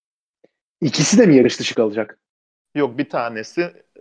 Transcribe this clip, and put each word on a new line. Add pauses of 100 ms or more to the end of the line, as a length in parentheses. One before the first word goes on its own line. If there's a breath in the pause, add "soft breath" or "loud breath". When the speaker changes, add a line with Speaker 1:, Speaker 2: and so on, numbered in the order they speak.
(800)
Speaker 1:
İkisi
de
mi
yarış
dışı
kalacak? (560)
Speaker 2:
Yok
bir
tanesi (280)